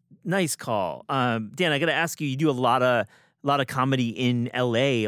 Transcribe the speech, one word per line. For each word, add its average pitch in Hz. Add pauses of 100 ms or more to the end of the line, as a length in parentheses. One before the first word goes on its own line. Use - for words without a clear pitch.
(240)
nice 175
call. 95
Um, 120
Dan, 170
I 139
gotta 160
ask 165
you, 151
you 131
do 156
a 143
lot 123
of, 120
a -
lot 139
of 131
comedy 131
in 123
L 123
A, 123